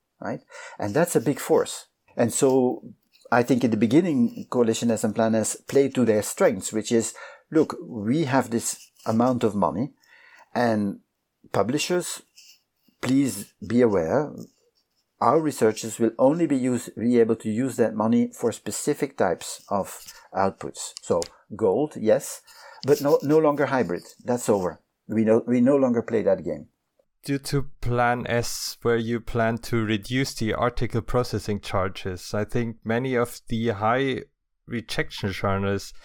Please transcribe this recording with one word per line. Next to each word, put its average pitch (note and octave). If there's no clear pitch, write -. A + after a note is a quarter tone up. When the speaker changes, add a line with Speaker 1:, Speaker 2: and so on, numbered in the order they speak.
Speaker 1:
right? -
And G#2
that's E3+
a D3+
big B2+
force. -
And A#2
so C3
I A#2+
think B2
in A#2
the A2
beginning, A#2+
Coalition A#2
S A2
and G#2
Plan A2+
S G#2+
played C#3
to B2
their G#2+
strengths, A#2+
which A2
is, A2+
"Look, D#3
we B2
have B2
this A2+
amount A#2+
of G#2
money, F#2
and G#2+
publishers, C#3+
please B2
be A#2
aware, G#2+
our C3
researchers A#2
will A#2
only D#3
be C#3+
use, B2
be A#2
able A2
to A2
use A#2
that G#2+
money A#2
for A#2+
specific -
types -
of G2
outputs." -
So -
gold, G#2+
yes, -
but C#3
no, D3+
no D3+
longer D3
hybrid. A2+
That's A#2+
over. F#2
We A2
no, A2
we B2
no C3+
longer B2
play A2
that F#2
game. D2+
Speaker 2:
Due C#3
to C#3
Plan A#2+
S, -
where A#2
you A#2
plan A2+
to A#2
reduce A2+
the G#2+
article A#2+
processing A2
charges, F#2+
I G#2
think A#2
many B2
of A#2+
the A#2
high A2+
rejection -
journals G2